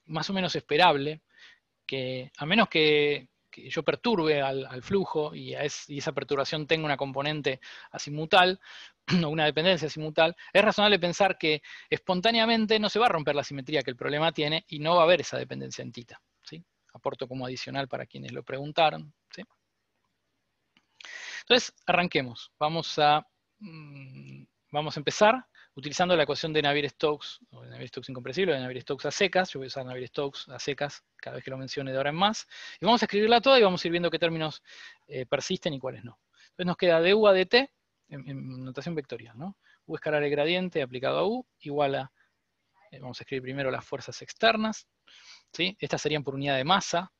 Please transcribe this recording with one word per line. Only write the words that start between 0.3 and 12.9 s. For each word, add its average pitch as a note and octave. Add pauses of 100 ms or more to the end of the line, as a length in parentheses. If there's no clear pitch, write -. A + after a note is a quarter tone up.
o -
menos F#3
esperable D3+ (600)
que, B2+
a D3
menos G3+
que, D3 (220)
que -
yo D#3+
perturbe D#3
al, C3+
al B2+
flujo E3
y, C3
a C3+
es-, -
y C#3+
esa D3
perturbación C#3
tenga D#3+
una D3
componente C#3 (300)
asimutal, D#3+ (460)
<clears throat> F3
o D3+
una D#3
dependencia D#3
asimutal, D#3 (160)
es F#3+
razonable G#3
pensar F3
que D3+ (260)
espontáneamente A3
no G#3